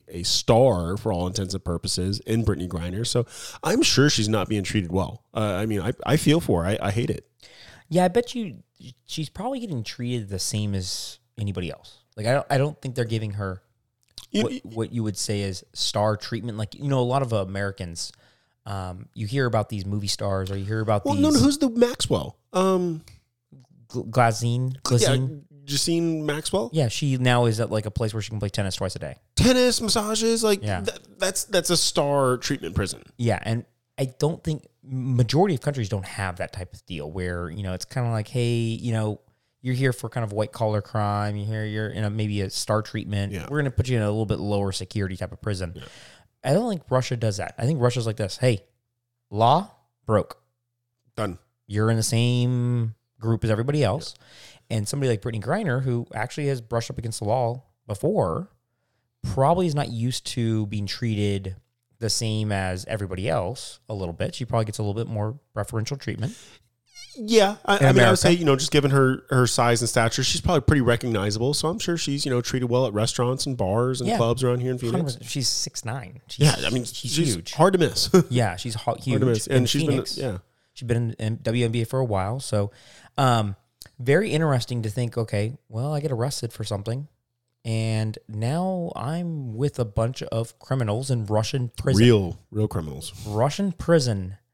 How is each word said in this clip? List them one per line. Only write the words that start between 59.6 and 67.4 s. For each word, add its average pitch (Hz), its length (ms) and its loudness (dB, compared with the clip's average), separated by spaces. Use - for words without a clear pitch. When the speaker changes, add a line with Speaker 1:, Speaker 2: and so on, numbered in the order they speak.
Speaker 2:
is 147 80 -2
not 147 140 -2
used 117 380 -2
to 113 400 0
being 101 200 -4
treated 101 680 -2
the 113 100 -2
same 107 420 0
as 92 340 -2
everybody 98 440 -4
else 117 580 -4
a 110 60 -8
little 95 200 -4
bit. 170 220 -6
She 135 80 -8
probably 113 220 0
gets 107 120 -8
a 110 60 -6
little 101 100 -2
bit 113 160 -4
more 110 300 -4
preferential 113 420 -4
treatment. 135 420 -6
Speaker 1:
Yeah, 208 480 4